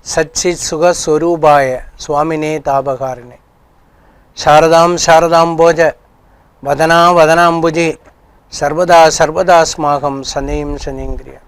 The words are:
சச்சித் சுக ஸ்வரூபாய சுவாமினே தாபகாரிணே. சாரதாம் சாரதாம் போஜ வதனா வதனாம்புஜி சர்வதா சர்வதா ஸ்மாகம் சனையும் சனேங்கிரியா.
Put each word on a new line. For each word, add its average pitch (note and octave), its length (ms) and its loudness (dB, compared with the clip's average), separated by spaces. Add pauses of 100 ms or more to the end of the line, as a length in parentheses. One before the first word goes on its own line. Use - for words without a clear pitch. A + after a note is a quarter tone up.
(140)
சச்சித் E3 540 -4
சுக F3 240 0 (120)
ஸ்வரூபாய D3+ 720 0 (280)
சுவாமினே D#3 520 -4
தாபகாரிணே. C3 800 -6 (1080)
சாரதாம் E3 600 4
சாரதாம் E3 500 2
போஜ D#3+ 380 2 (720)
வதனா D#3+ 560 2
வதனாம்புஜி E3 760 0 (640)
சர்வதா E3 480 2 (120)
சர்வதா E3+ 420 2
ஸ்மாகம் C#3+ 640 -4 (100)
சனையும் D3 520 -6
சனேங்கிரியா. C3 640 -12